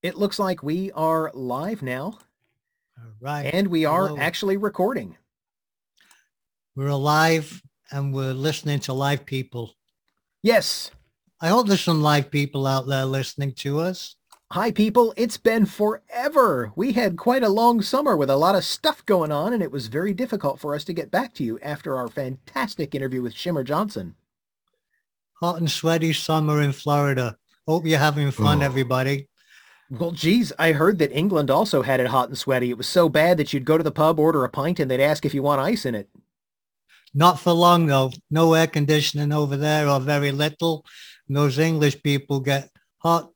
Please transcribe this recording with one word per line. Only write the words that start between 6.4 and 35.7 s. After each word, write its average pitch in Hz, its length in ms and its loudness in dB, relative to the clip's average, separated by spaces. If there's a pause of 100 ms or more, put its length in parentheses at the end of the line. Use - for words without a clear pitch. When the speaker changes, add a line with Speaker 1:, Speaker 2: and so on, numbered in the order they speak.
Speaker 2:
We're 139 120 -4
alive 151 760 2 (300)
and 139 220 -4
we're 135 200 -4
listening 143 480 -4
to 135 120 -8
live 139 320 -2
people. 120 480 -10 (680)
Speaker 1:
Yes. - 500 0 (500)
Speaker 2:
I 165 80 0
hope 226 180 4
there's 196 140 4
some 160 200 2
live 147 300 2
people 139 340 -2
out 135 220 0
there 135 180 -2
listening 135 500 -4
to 139 240 -4
us. 180 360 -6 (360)
Speaker 1:
Hi, 214 200 -2
people. 220 460 2
It's 226 200 -2
been 226 280 2
forever. 220 1080 0
We 233 180 -2
had 196 240 0
quite 254 260 0
a 220 60 2
long 226 320 4
summer 262 340 0
with 143 140 0
a 139 80 4
lot 175 180 4
of 170 80 0
stuff - 420 -4
going 165 260 2
on, 156 220 -2
and 226 80 -2
it 160 100 -4
was 127 160 -8
very 170 260 -4
difficult 196 460 -4
for 147 140 -6
us 147 120 -6
to 185 80 -8
get 165 180 -8
back 226 240 -2
to - 80 -6
you 117 180 -6
after 143 340 -8
our 123 120 -6
fantastic 135 880 -8
interview 131 260 -4
with 120 140 -8
Shimmer 160 280 -4
Johnson. 143 520 -6 (1300)
Speaker 2:
Hot 170 180 -2
and 165 100 -2
sweaty 160 440 0
summer 151 480 0
in 143 100 0
Florida. 139 680 -2 (300)
Hope 160 180 0
you're 160 140 2
having 147 320 2
fun, 143 320 2
Speaker 1:
Oh. - 20 0
Speaker 2:
everybody. 131 640 -2 (640)
Speaker 1:
Well, 170 200 -4
geez, 170 480 0
I 165 140 4
heard 170 260 2
that 147 160 2
England 156 340 0
also 156 340 2
had 131 160 2
it 123 80 2
hot 127 220 2
and - 80 -10
sweaty. 127 340 0
It 117 60 -6
was 120 100 -8
so 175 200 4
bad 156 300 4
that 147 160 -2
you'd 131 120 -2
go 156 120 4
to 165 60 2
the 151 80 0
pub, 156 280 2
order 156 240 4
a 123 60 -2
pint, 165 300 -4
and 139 100 0
they'd 127 120 0
ask 147 240 0
if 147 80 -2
you 139 100 -2
want 143 180 2
ice 196 240 -2